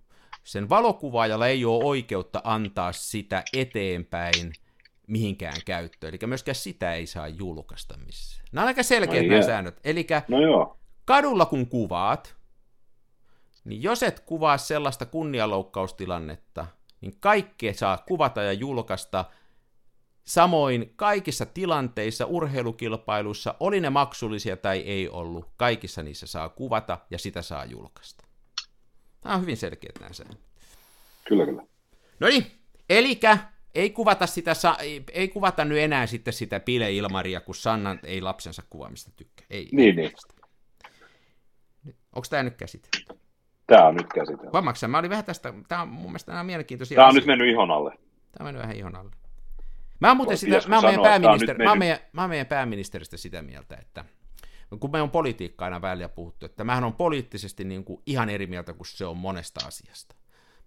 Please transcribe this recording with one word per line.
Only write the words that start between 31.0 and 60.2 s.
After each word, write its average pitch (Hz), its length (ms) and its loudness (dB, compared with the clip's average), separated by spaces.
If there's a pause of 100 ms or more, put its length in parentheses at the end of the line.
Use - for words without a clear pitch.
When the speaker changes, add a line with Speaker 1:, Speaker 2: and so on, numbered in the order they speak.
Speaker 2:
Kyllä, 110 200 6
kyllä. - 180 -6 (580)
Speaker 1:
No 165 80 4
niin, 262 180 4 (440)
elikä 220 480 4 (360)
ei 190 160 2
kuvata 202 360 2
sitä 170 280 -2
sa-, 165 260 2
ei, 147 320 -10
ei 185 160 -4
kuvata 190 360 0
nyt 147 140 0
enää 147 280 0
sitten 117 280 -6
sitä 104 260 -6
Pile 117 320 0
Ilmaria, 95 480 -4
kun 92 140 -14
Sanna 101 480 -4
ei 92 180 -8
lapsensa 92 500 -10
kuvaamista 65 460 -18
tykkää. - 340 -20
Ei, 92 220 -12
Speaker 2:
Niin, 110 260 8
Speaker 1:
ei 80 60 -2
Speaker 2:
niin. 76 80 -8 (2000)
Speaker 1:
Onks 123 120 -10
tää 143 140 0
nyt 123 140 -4
käsitelty? - 640 -12 (460)
Speaker 2:
Tää 104 200 12
on 82 80 8
nyt 87 200 -2
käsitelty. 76 380 -6
Speaker 1:
Huomaatko 165 260 0
sä? - 100 -4
Mä 135 100 0
olin 170 120 -4
vähän 208 140 -4
tästä, 160 300 -12 (140)
tää 175 140 -4
on 165 60 -8
mun 170 220 -14
mielestä - 220 -12
nämä 175 120 -8
mielenkiintoisia 143 520 -6
Speaker 2:
Tää 131 80 12
on 131 40 12
Speaker 1:
asioita. 135 120 8
Speaker 2:
nyt 131 180 2
mennyt 120 160 4
ihon 98 160 4
alle. 76 200 0
Speaker 1:
Tää - 100 -20 (400)
on - 60 -12
mennyt 135 160 -10
vähän 113 140 -10
ihon 92 200 -12
alle. 95 140 -16 (920)
Mä 196 80 8
oon 254 80 10
muuten 254 140 0
Speaker 2:
Voi 196 60 2
Speaker 1:
sitä, 202 160 2
Speaker 2:
ties, 185 160 4
Speaker 1:
mä 214 80 6
oon 220 80 6
Speaker 2:
kun 214 60 10 (120)
Speaker 1:
meidän 196 200 8
Speaker 2:
sanoo, 214 120 10
että 220 120 2
tää - 100 -2
on - 0 -
Speaker 1:
pääministeri-, - 20 -8
Speaker 2:
nyt 226 60 2
Speaker 1:
mä 208 60 8
oon 208 80 6
Speaker 2:
mennyt. 170 200 2
Speaker 1:
meidän, - 140 -16
mä 160 100 -8
oon 185 80 -2
meidän 143 160 -2
pääministeristä 104 680 -6
sitä 85 260 -12
mieltä, 67 380 -16
että - 240 -16 (760)
kun 139 100 -6
me 156 120 0
on 147 80 -2
politiikkaa 110 560 -4
aina 90 160 -8
välillä 90 260 -6
puhuttu, 85 380 -14
että - 180 -12
mähän 123 200 0
on 117 80 -4
poliittisesti 117 720 -4
niinku 95 420 -10
ihan 127 220 -2
eri 98 180 -6
mieltä 87 260 -10
kuin 85 140 -16
se - 180 -12
on 85 120 -8
monesta 90 500 -10
asiasta. - 480 -20 (520)